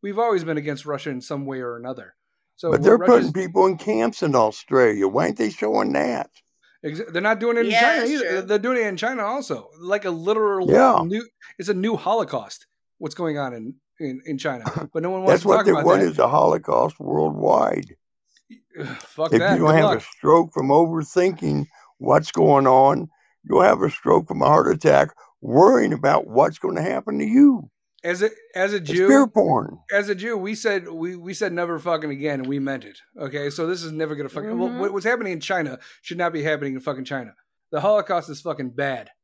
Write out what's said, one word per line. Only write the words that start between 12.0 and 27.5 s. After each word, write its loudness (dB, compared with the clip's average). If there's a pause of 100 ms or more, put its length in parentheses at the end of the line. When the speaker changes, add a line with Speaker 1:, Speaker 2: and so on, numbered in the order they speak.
Speaker 1:
What's -10
going -6
on -6
in, -14 (240)
in, -10
in -8
China? -6
Speaker 2:
<laughs> -8
Speaker 1:
But -4
no -4
one -6
wants 4
Speaker 2:
That's 4
Speaker 1:
to -2
Speaker 2:
what 6
Speaker 1:
talk 2
Speaker 2:
they 4
Speaker 1:
about 2
Speaker 2:
want 4
Speaker 1:
that. 2
Speaker 2:
is -6
a 6
Holocaust 2
worldwide. 0 (800)
Speaker 1:
<sighs> -10 (140)
Fuck -6
Speaker 2:
If 4
Speaker 1:
that. 2
Speaker 2:
you 0
don't 2
Speaker 1:
Good 6
Speaker 2:
have 6
Speaker 1:
luck. 0
Speaker 2:
a -12
stroke 2
from -2
overthinking 0 (340)
what's 2
going 4
on, 4 (340)
you'll 4
have 4
a 0
stroke 0
from -4
a 2
heart 4
attack 2 (320)
worrying 4
about 0
what's 0
gonna -4
happen -4
to -2
you. 4 (340)